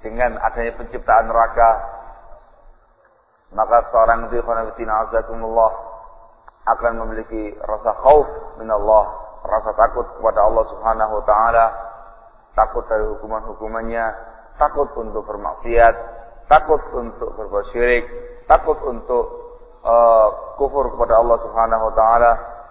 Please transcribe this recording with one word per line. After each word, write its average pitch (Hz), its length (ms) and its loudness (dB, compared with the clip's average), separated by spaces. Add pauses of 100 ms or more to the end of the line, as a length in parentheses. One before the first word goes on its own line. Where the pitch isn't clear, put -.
Dengan 117 400 -4
adanya 117 360 -4
penciptaan 117 520 0
neraka, 113 420 2 (1800)
maka 110 360 2
seorang 113 400 2
itu, 117 120 -2
ikhwan 113 360 -4
fillah, 110 320 -4
azakumullah, 113 600 0 (1000)
akan 117 240 0 (120)
memiliki 110 580 -10
rasa 107 340 -4
khauf 143 300 6 (340)
min 110 80 -12
Allah, 107 360 4 (360)
rasa 107 320 -4
takut 117 320 0 (140)
kepada 110 260 2
Allah 110 240 2
Subhanahu 110 480 -2
wa 104 80 -6
taala, 113 400 4 (880)
takut 110 320 0
dari 107 240 -2
hukuman-hukumannya, 110 960 -8 (560)
takut 147 380 0
untuk 110 260 -8
bermaksiat, 110 720 2 (500)
takut 151 360 4 (120)
untuk 117 460 -10
berbuat 101 340 -4
syirik, 120 320 2 (400)
takut 160 400 2
untuk, 120 400 -2 (560)
eh, 113 460 6 (340)
kufur 135 320 -2
kepada 117 300 2
Allah 117 180 4
Subhanahu 113 480 0
wa 110 80 -8
taala 117 340 6 (400)